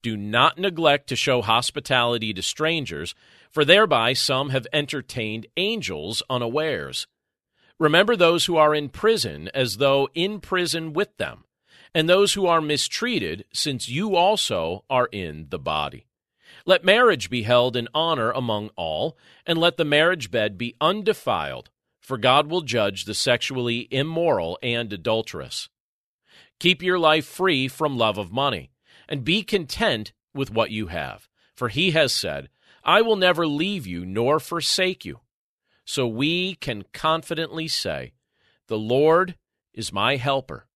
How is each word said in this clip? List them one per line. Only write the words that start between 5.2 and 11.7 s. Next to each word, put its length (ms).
angels 720
unawares. 760
Remember 380
those 300
who 100
are 180
in 160
prison 640
as 240
though 360
in 260
prison 540
with 240
them, 260